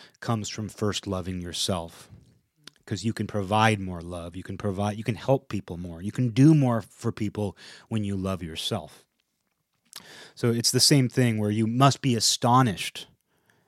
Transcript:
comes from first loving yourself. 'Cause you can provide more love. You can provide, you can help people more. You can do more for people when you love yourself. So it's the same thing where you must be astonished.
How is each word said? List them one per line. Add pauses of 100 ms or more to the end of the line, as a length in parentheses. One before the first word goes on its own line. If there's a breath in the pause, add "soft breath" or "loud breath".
(200 loud breath)
comes
from
first
loving
yourself. (800)
'Cause
you
can
provide
more
love.
You
can
provide,
you
can
help
people
more.
You
can
do
more
for
people (340 loud breath)
when
you
love
yourself. (1300 loud breath)
So
it's
the
same
thing
where
you
must
be
astonished. (600)